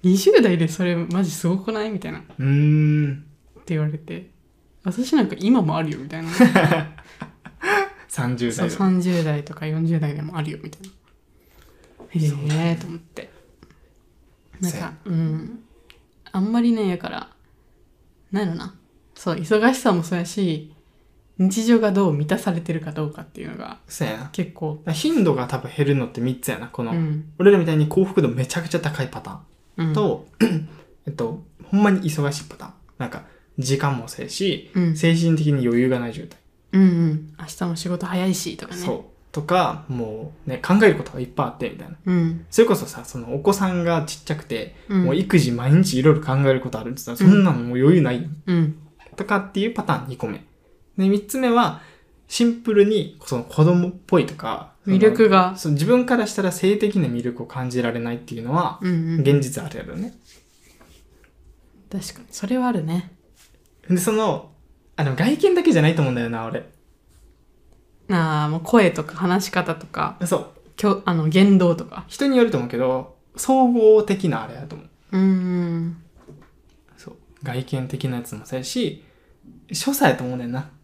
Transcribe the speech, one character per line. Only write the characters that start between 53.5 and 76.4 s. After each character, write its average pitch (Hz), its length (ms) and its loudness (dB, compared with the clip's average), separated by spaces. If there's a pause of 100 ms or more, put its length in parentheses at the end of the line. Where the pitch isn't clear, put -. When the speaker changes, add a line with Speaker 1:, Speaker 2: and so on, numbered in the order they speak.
Speaker 2:
供 175 240 4
っ 180 40 -12 (140)
ぽ 185 120 4
い 143 60 2
と - 100 -10
か、 - 380 -10 (160)
Speaker 1:
魅 190 100 4
力 220 300 6
が。 185 200 6
Speaker 2:
そ - 20 -10
の、 185 60 -12
そ - 120 -4
う、 - 40 4
自 143 120 0
分 247 200 4
か 247 120 2
ら 214 100 0
し - 80 -8
た 202 60 -2
ら 185 100 0
性 196 260 2
的 208 220 0
な 151 80 2
魅 120 160 -4
力 120 200 -6
を - 20 -10
感 127 240 -8
じ 123 120 -2
ら 120 100 0
れ 117 80 -4
な 117 140 -6
い 120 40 -8
っ - 20 -8
て 120 160 -14
い 113 40 -10
う 113 40 -12
の 123 100 -4
は、 175 280 -2
Speaker 1:
う 185 80 -2
ん - 20 0
う 165 260 -2
ん。 - 40 0
Speaker 2:
現 139 200 6
実 135 220 -6
あ 165 60 -10
る - 80 -12
や - 60 -10
ろ - 120 -14
ね。 202 180 -8 (1800)
Speaker 1:
確 190 220 -10
か - 60 -20
に。 240 120 -20
そ - 160 -10
れ 247 100 -2
は 247 100 0
あ 240 40 0
る 180 140 -2
ね。 175 260 -4 (800)
Speaker 2:
で、 180 80 2
そ 180 140 0
の、 214 400 -2 (440)
あ、 156 80 -2
で 139 60 0
も 131 60 -2
外 220 220 2
見 370 180 4
だ 349 80 0
け 339 80 4
じ 180 80 6
ゃ - 20 4
な 151 80 6
い 170 60 0
と 165 60 0
思 135 80 2
う - 20 -2
ん 123 40 -2
だ 120 60 -2
よ 117 80 -4
な、 113 160 -6
俺。 - 240 -8 (1400)
Speaker 1:
あ 160 360 0
ー、 - 20 -2
も 156 80 -2
う 170 60 -6
声 202 280 4
と 156 120 -6
か - 120 -12
話 185 300 0
し - 40 -8
方 170 260 -2
と 165 120 -18
か。 - 380 -6
Speaker 2:
そ 175 120 0
う。 - 80 -4 (300)
Speaker 1:
き - 100 -4
ょ-、 196 200 0
あ 180 80 0
の、 160 140 0
言 190 300 6
動 175 180 4
と 175 100 -10
か。 - 220 -18
Speaker 2:
人 - 200 -2
に 269 100 2
よ 240 60 6
る 226 80 2
と - 60 -2
思 123 100 -4
う - 20 -8
け 120 80 -6
ど、 254 400 -4 (180)
総 262 320 4
合 220 360 6
的 190 260 0
な 113 140 -2
あ 110 40 -12
れ 120 80 -14
や 135 80 -14
と 156 120 -16
思 - 80 -18
う。 - 340 -8
Speaker 1:
う - 20 2
ん。 180 800 0 (1000)